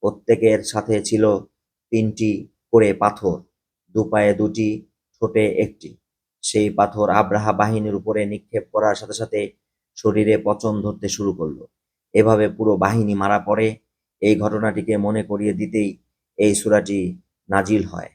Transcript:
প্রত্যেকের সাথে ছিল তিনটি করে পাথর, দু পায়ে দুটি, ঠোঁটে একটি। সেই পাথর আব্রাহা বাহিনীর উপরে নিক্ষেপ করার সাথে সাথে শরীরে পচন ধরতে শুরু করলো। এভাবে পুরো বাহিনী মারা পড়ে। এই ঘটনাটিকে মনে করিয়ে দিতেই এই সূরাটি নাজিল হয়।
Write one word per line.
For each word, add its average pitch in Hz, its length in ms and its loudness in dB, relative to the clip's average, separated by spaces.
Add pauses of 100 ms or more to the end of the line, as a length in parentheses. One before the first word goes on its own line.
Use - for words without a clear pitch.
প্রত্যেকের 107 600 2
সাথে 107 420 -4
ছিল 107 340 2 (520)
তিনটি 110 580 -2 (240)
করে 107 220 6
পাথর, 101 480 -2 (480)
দু 104 140 0
পায়ে 104 300 2
দুটি, 107 520 -2 (260)
ঠোঁটে 110 400 0
একটি। - 440 -4 (460)
সেই 104 280 0
পাথর 104 400 0
আব্রাহা 104 420 0
বাহিনীর 107 420 0
উপরে 104 320 -2
নিক্ষেপ 104 460 -8
করার 107 220 2
সাথে 101 180 -12
সাথে 107 400 -6 (440)
শরীরে 107 480 2
পচন 107 380 -2
ধরতে 104 260 -6
শুরু 98 240 -4
করলো। 80 340 -8 (460)
এভাবে 107 360 4
পুরো 107 280 0
বাহিনী 104 380 0
মারা 101 240 0
পড়ে। 110 380 0 (440)
এই 104 200 4
ঘটনাটিকে 107 560 -2
মনে 104 260 -2
করিয়ে 101 300 -4
দিতেই 101 500 -4 (340)
এই 104 180 4
সূরাটি 98 680 0 (280)
নাজিল 98 360 0
হয়। - 300 -12